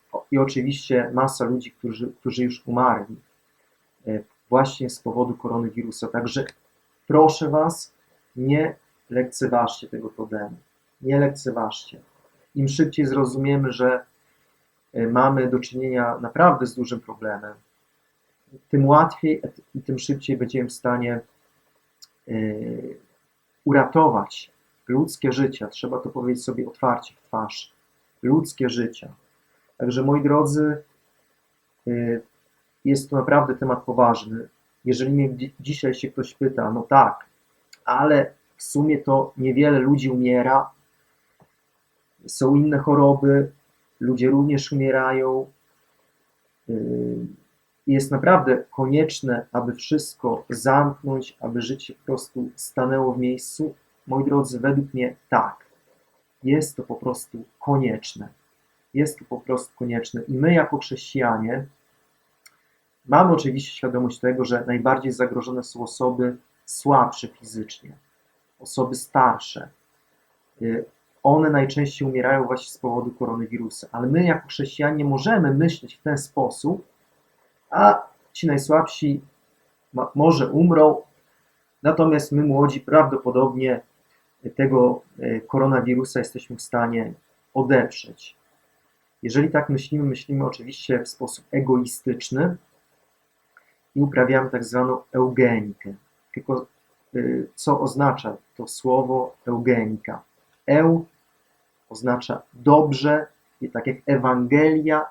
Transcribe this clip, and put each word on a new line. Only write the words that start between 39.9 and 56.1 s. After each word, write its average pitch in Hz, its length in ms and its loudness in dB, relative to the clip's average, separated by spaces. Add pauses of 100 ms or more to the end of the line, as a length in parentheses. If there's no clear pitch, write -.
umiera”, 123 600 2 (1600)
są 135 280 2
inne 147 240 4
choroby, 139 760 4 (480)
ludzie 123 300 2
również 139 420 2
umierają. 131 760 0 (1200)
Y, 117 480 -4 (720)
jest 135 240 0
naprawdę 139 600 2
konieczne, 131 800 -2
aby 120 220 -4
wszystko 131 760 -4
zamknąć, 135 920 -2
aby 120 220 -6
życie 131 320 -10
po - 100 -20
prostu 131 520 -8
stanęło 131 560 -2
w 127 60 -4
miejscu? 127 560 -6 (320)
Moi 135 180 0
drodzy, 135 360 0
według 139 340 0
mnie 123 220 -4 (120)
tak. - 380 -2 (760)